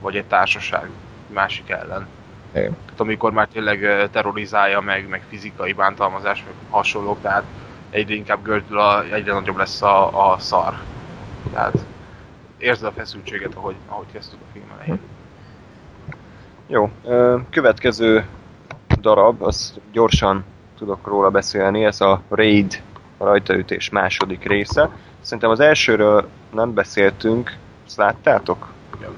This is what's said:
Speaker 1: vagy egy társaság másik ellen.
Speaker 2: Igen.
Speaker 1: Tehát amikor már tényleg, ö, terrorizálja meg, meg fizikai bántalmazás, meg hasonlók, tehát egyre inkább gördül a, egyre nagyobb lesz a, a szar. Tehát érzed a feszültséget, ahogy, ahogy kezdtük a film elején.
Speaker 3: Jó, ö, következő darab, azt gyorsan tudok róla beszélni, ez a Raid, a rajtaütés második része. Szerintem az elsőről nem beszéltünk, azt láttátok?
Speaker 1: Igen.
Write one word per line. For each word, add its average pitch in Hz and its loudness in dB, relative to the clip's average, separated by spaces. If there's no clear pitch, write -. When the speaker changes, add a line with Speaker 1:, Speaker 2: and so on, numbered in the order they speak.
Speaker 1:
vagy 98 -6
egy 101 -4
társaság 98 0
másik 98 -4
ellen. 90 -8
Speaker 2:
Igen. 67 -2
Speaker 1:
Tehát - -10
amikor 110 0
már 107 2
tényleg, 104 -2
ö, 101 2
terrorizálja 101 0
meg, 98 -4
meg 92 -8
fizikai 98 -8
bántalmazás, 98 -2
meg 95 -18
hasonlók, 104 -2
tehát 101 -2
egyre 107 -4
inkább 104 -4
gördül 104 -4
a, 101 4
egyre 104 -4
nagyobb 95 -4
lesz 95 -4
a, 98 4
a 92 0
szar. - -2
Tehát 80 -4
érzed 113 -2
a 104 -4
feszültséget, 101 -12
ahogy, 98 -10
ahogy 104 -12
kezdtük - -18
a - -20
film 101 -20
elején. 160 -8
Speaker 3:
Jó, 104 2
ö, 123 4
következő 113 4
darab, 107 4
azt - -6
gyorsan 104 2
tudok 101 -8
róla 101 4
beszélni, 98 0
ez 107 0
a 98 4
Raid, 104 2
a - -8
rajtaütés 95 0
második 95 -2
része. 101 0
Szerintem 113 -2
az 113 2
elsőről 107 4
nem 113 -2
beszéltünk, 104 0
azt - -18
láttátok? 104 0
Speaker 1:
Igen. - -14